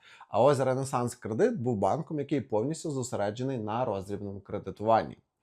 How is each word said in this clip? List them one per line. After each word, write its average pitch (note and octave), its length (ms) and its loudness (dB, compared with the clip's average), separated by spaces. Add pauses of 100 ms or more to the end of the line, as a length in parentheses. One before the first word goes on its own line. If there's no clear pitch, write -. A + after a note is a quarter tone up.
(280)
А - 140 2
ось C3+ 160 6
Ренесанс C3 560 0
Кредит D#3 460 0
був A#2+ 160 0
банком, B2+ 420 0
який C#3+ 220 0
повністю C#3 500 -2
зосереджений A#2+ 680 -2
на A2 260 -2
роздрібному G2 560 -6
кредитуванні. G2+ 760 0 (260)